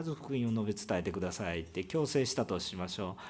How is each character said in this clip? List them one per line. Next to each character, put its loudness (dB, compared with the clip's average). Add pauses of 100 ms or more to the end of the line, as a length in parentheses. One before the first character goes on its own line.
ず -2
福 -6
音 2
を 2
述 -2
べ 2
伝 4
え 2
て 0
く -2
だ 0
さ -2
い」 0
っ -4
て -4
強 2
制 4
し -2
た 2
と 0
し -6
ま -2
し -6
ょ -2 (120)